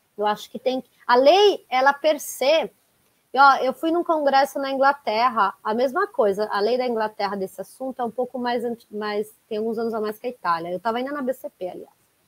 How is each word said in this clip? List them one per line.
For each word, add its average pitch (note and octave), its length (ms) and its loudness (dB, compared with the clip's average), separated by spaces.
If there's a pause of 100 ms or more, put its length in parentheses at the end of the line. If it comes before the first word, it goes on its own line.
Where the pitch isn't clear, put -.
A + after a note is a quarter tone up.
(180)
eu G#3 100 -2
acho G#3 240 -6
que - 80 -12
tem C4 220 -2
que... - 80 -20 (180)
A A#3+ 80 4
lei, F4 540 6
ela C4 240 4
per D4+ 260 0
se, C4+ 500 0 (640)
E, B3 80 -2
ó, C#4 180 8
eu B3+ 160 0
fui D#4+ 180 -4
num E4+ 120 0
congresso C#4 540 0
na C4+ 140 -4
Inglaterra, A#3+ 840 0 (100)
a G#3+ 100 -4
mesma C4+ 340 0
coisa, G#3 440 0
a G3+ 80 -2
lei A3 200 0
da B3+ 80 -2
Inglaterra G#3+ 500 -4
desse F#3+ 240 -8
assunto C4 400 -10
é B3 40 -2
um A#3 40 -6
pouco B3 300 -6
mais A#3+ 260 -4
anti-, A#3 240 -8
mais, G#3 420 -6 (160)
tem G#3+ 120 -6
alguns A3 180 -4
anos A#3 160 -4
a A3+ 80 -4
mais G#3+ 160 -6
que - 80 -20
a B3 60 -6
Itália. E3+ 400 -6
Eu F3+ 80 -6
tava A3+ 180 -4
ainda C4 140 -6
na D4 100 -8
B B3+ 120 -4
C C#4 140 -12
P, F#3 220 -12
aliás. - 240 -16 (340)